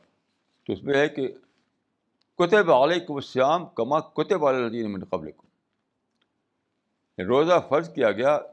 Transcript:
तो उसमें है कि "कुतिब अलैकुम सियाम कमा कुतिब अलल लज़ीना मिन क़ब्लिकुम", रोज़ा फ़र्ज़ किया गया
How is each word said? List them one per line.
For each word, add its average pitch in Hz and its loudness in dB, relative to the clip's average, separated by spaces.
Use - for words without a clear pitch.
तो 113 -6
उसमें 139 -4
है 147 2
कि 143 -6
"कुतिब 175 4
अलैकुम 147 2
सियाम 147 0
कमा 135 -2
कुतिब 156 -4
अलल 131 2
लज़ीना 113 -6
मिन 98 -8
क़ब्लिकुम", 78 -10
रोज़ा 143 2
फ़र्ज़ 165 -2
किया 113 2
गया 131 0